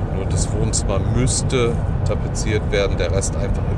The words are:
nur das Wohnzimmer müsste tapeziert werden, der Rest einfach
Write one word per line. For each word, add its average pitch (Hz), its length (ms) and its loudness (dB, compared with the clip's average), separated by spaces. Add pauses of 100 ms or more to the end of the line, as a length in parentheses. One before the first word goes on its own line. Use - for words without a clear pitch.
(160)
nur 95 100 -2
das 98 260 0
Wohnzimmer 110 460 0 (160)
müsste 123 580 2 (320)
tapeziert - 680 0
werden, 101 260 2
der 87 140 0
Rest 98 240 0
einfach - 260 0 (160)